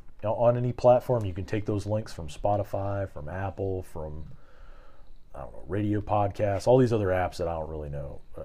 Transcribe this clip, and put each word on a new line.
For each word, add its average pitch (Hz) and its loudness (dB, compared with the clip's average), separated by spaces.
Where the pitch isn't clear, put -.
on 117 4
any 123 0
platform, 123 6
you 95 -2
can 95 -4
take 104 -2
those 104 0
links 107 -2
from 80 -8
Spotify, 101 -2
from 73 -10
Apple, 95 -4
from, 78 -8
I 69 -10
don't 62 -12
know, - -12
radio 104 0
podcasts, 101 2
all 120 8
these 123 8
other 104 2
apps 90 2
that 85 0
I 82 -2
don't 80 -6
really 76 -6
know, 71 -8